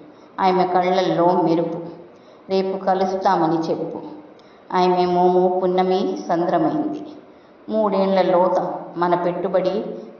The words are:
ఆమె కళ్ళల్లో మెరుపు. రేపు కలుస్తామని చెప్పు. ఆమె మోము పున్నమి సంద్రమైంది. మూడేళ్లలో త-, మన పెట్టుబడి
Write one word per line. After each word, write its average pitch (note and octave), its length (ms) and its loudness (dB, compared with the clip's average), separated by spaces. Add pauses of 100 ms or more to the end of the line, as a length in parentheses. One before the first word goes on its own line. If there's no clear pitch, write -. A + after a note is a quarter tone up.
(400)
ఆమె F#3 280 2
కళ్ళల్లో F3+ 720 2
మెరుపు. - 540 -2 (540)
రేపు F#3+ 280 0
కలుస్తామని F#3+ 800 0
చెప్పు. D#3+ 420 -4 (760)
ఆమె F3+ 300 2
మోము F3+ 580 4
పున్నమి F#3 540 0 (100)
సంద్రమైంది. E3 760 -2 (640)
మూడేళ్లలో F#3+ 800 2
త-, F3+ 260 -2 (240)
మన F3 180 2
పెట్టుబడి F3+ 680 -2 (340)